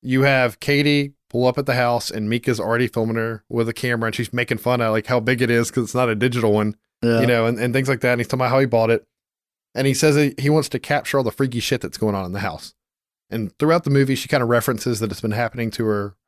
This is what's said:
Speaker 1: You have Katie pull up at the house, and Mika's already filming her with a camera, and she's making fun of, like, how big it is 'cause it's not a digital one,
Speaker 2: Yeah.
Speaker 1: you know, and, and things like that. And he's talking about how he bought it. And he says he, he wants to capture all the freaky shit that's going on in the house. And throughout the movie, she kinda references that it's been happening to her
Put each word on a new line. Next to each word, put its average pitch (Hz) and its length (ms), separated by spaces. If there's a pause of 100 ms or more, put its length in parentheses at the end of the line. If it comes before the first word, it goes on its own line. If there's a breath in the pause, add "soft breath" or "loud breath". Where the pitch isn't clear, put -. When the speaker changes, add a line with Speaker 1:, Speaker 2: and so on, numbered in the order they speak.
Speaker 1:
You 127 200
have 131 400
Katie 143 520 (160)
pull 123 160
up 127 120
at 139 80
the 135 100
house, 120 340
and 107 200
Mika's 117 320
already 117 260
filming 113 300
her 113 320
with 117 180
a 117 60
camera, 117 340
and 107 80
she's 120 160
making 120 280
fun 123 200
of, 113 140
like, 110 140
how 123 120
big 120 220
it 120 100
is 117 180
'cause 123 140
it's 104 100
not 123 140
a 113 80
digital 113 380
one, 107 240 (260)
Speaker 2:
Yeah. 117 160
Speaker 1:
you 123 80
know, 117 180
and, 117 140
and 120 140
things 135 160
like 131 120
that. 123 120
And 120 80
he's 117 60
talking 127 120
about 127 120
how 131 80
he 139 80
bought 113 220
it. 117 160 (680)
And 131 100
he 135 80
says 147 220
he, 147 260
he 143 80
wants 151 200
to 123 100
capture - 380
all 135 80
the 107 60
freaky 123 280
shit 120 220
that's - 160
going 104 180
on 95 100
in 90 60
the 98 80
house. 92 340 (560)
And 113 300
throughout 165 240
the 147 60
movie, 139 260
she - 140
kinda 131 160
references 117 560
that 107 100
it's - 80
been 110 120
happening 117 400
to 117 140
her 101 300 (120)